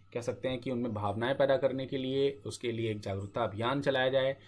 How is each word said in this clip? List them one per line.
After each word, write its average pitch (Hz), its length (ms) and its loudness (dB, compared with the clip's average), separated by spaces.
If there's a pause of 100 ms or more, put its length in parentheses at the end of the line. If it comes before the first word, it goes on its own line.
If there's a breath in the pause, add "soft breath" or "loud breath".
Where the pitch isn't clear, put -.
(140)
कह 117 80 -4
सकते 123 280 -4
हैं 127 100 -2
कि 131 120 -4
उनमें 120 220 -2
भावनाएं 107 440 0
पैदा 135 200 6
करने 131 280 2
के 135 120 -4
लिए, 135 480 0
उसके 113 260 -4
लिए 113 200 -2
एक 104 80 -4
जागरूकता 101 440 -4
अभियान 117 380 0
चलाया 131 280 2
जाए। 135 280 2 (100 loud breath)